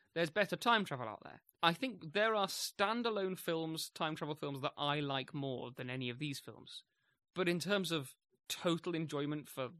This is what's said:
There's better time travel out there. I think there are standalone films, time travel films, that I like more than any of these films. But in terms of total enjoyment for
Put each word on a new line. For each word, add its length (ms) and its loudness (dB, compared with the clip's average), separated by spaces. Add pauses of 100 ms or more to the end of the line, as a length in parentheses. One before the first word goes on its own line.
(140)
There's 160 2
better 280 2
time 260 4
travel 240 -4
out 160 -8
there. 160 -14 (240)
I 80 8
think 400 -4
there 240 4
are 120 4
standalone 920 0
films, 560 -2
time 180 0
travel 220 -2
films, 240 -4
that 180 -2
I 220 2
like 340 -2
more 400 -2
than 160 -6
any 200 -2
of 100 -4
these 180 -4
films. 460 -14 (500)
But 140 0
in 140 2
terms 320 2
of 200 -2 (360)
total 440 0
enjoyment 540 -2
for 220 -4 (100)